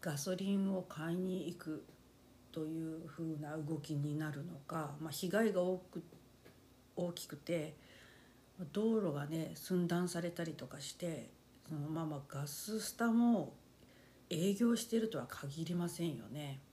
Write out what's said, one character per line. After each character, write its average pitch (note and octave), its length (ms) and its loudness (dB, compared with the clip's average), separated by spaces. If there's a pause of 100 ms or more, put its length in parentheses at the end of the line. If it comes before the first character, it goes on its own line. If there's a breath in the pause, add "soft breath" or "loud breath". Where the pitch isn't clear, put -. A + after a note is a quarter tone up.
ガ D3 160 -2
ソ F#3 160 0
リ G3 200 2
ン G3 220 4
を F3+ 60 0
買 E3 320 -4
い - 20 0
に F#3 300 0
行 E3+ 100 -6
く D#3 280 -6 (680)
と D#3 140 -2
い D#3+ 280 -2
う E3 120 -8
ふ D3+ 160 -8
う D#3+ 180 -2
な D3+ 160 -4
動 D#3 200 -2
き D3 180 -4
に D3 240 0
な D#3 120 -2
る C#3+ 140 -6
の E3+ 220 -10
か、 D3+ 340 -4
ま D#3+ 80 -4
あ、 - 20 -6
被 F3+ 200 -2
害 G#3 240 6
が F3+ 80 4
多 F#3 160 2
く、 - 240 -10 (920)
大 F3 180 0
き - 140 -8
く D3+ 100 -10
て、 D#3 380 -2 (1000 loud breath)
道 A3 220 4
路 F3+ 180 2
が C#3+ 100 -2
ね、 D#3+ 300 -2
寸 F3+ 340 2
断 F3 220 4
さ E3+ 100 -2
れ E3+ 100 0
た E3+ 140 -2
り D#3+ 80 -4
と - 140 -8
か - 120 -12
し - 160 -8
て、 D3+ 360 -4 (380)
そ D#3+ 60 -6
の D3 160 -2
ま D#3+ 160 0
ま D3 200 -4
ガ C#3+ 200 -4
ス G#3+ 340 -4
ス - 140 -6
タ A#3 140 2
も A3+ 440 6 (760 loud breath)
営 F3+ 240 4
業 A#3 200 6
し - 120 0
て A3+ 120 2
る A3 120 2
と D3+ 80 -2
は A#2+ 100 -4
限 D3+ 380 -4
り F3 80 -2
ま F3 140 2
せ E3+ 140 -4
ん D#3+ 140 0
よ A2 80 -10
ね。 C#3 360 -8 (120)